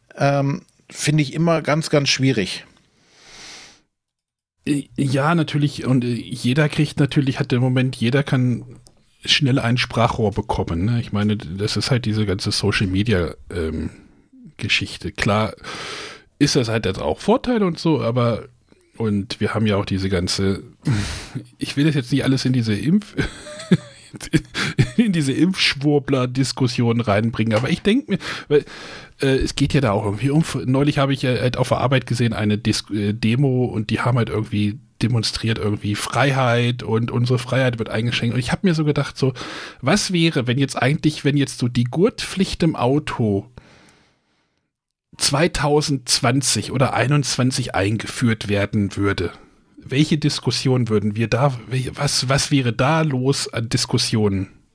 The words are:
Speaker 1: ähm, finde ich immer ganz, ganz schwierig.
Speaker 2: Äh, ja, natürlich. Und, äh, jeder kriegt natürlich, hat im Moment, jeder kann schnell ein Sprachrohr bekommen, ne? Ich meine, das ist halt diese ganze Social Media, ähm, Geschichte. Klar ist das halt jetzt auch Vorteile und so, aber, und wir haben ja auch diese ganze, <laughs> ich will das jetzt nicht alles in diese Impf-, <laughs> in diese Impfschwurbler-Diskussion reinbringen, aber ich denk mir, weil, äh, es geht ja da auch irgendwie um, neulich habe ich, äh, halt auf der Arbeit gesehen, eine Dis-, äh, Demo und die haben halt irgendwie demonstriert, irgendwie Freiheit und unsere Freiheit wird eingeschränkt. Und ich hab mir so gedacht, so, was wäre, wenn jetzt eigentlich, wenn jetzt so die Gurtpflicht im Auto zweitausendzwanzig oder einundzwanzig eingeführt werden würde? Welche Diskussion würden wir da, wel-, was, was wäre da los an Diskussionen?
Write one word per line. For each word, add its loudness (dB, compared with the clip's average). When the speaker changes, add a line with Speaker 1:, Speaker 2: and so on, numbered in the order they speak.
Speaker 1:
ähm, 0
finde 0
ich -2
immer 0
ganz, 0
ganz 2
schwierig. 0
Speaker 2:
Äh, -2
ja, 2
natürlich. 0
Und, 2
äh, -2
jeder 0
kriegt -2
natürlich, 2
hat -2
im 2
Moment, 0
jeder 2
kann 0
schnell 2
ein 2
Sprachrohr 0
bekommen, -2
ne? 0
Ich -6
meine, 0
das -4
ist -2
halt 2
diese 0
ganze -2
Social 0
Media, 0
ähm, -4
Geschichte. -4
Klar 0
ist 2
das 2
halt -2
jetzt -2
auch -2
Vorteile 0
und -4
so, 2
aber, 0
und -2
wir -2
haben 0
ja 2
auch 0
diese -2
ganze, 0
<laughs> -4
ich -6
will 2
das 4
jetzt -2
nicht 2
alles 0
in 2
diese 2
Impf-, 0
<laughs> -2
in 2
diese 0
Impfschwurbler-Diskussion 0
reinbringen, 2
aber 0
ich 0
denk 2
mir, 0
weil, 4
äh, 2
es -2
geht 2
ja 4
da 2
auch 0
irgendwie -2
um, 4
neulich 2
habe 2
ich, -4
äh, 0
halt 0
auf 0
der 2
Arbeit 0
gesehen, 0
eine 0
Dis-, -2
äh, 0
Demo 2
und -4
die 0
haben 2
halt 0
irgendwie -2
demonstriert, 0
irgendwie -2
Freiheit 0
und 0
unsere 2
Freiheit 0
wird -4
eingeschränkt. -2
Und 0
ich -2
hab -4
mir 4
so 0
gedacht, -2
so, 2
was 2
wäre, 2
wenn 2
jetzt 0
eigentlich, 0
wenn 4
jetzt 0
so 0
die 2
Gurtpflicht 0
im 2
Auto 0
zweitausendzwanzig 0
oder 0
einundzwanzig 0
eingeführt 0
werden 0
würde? 0
Welche 0
Diskussion 0
würden 0
wir 0
da, 2
wel-, -2
was, -2
was 0
wäre 2
da 2
los 0
an -4
Diskussionen? 0